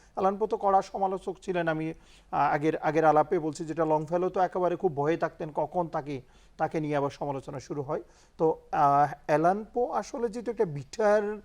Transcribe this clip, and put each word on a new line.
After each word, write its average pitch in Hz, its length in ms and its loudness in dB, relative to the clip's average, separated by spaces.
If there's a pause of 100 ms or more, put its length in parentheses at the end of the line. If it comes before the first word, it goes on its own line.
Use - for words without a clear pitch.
(140)
অ্যালান 196 240 2
পো 208 100 0
তো 220 100 -2
কড়া 196 240 4
সমালোচক 190 600 -4
ছিলেন। 175 260 -2
আমি, 160 220 -2
আহ, - 640 -2
আগের, 156 240 2
আগের 156 280 2
আলাপে 151 340 4
বলছি 156 260 -6
যেটা 156 200 -2
লংফেলো 156 440 0
তো 185 100 -4
একেবারে 180 360 0
খুব 170 200 -2
ভয়ে 147 220 0
থাকতেন 165 380 -6
কখন 170 320 -2
তাকে, 143 340 -8 (360)
তাকে 156 220 -2
নিয়ে 147 180 -2
আবার 139 120 0
সমালোচনা 139 500 -8
শুরু 147 220 -8
হয়। 147 200 -4 (360)
তো, 160 240 2 (100)
আহ, 143 420 4 (120)
অ্যালান 175 480 2
পো 247 180 -2
আসলে 240 380 -4
যেহেতু 233 220 -8
একটা 220 140 0
বিটার 208 800 0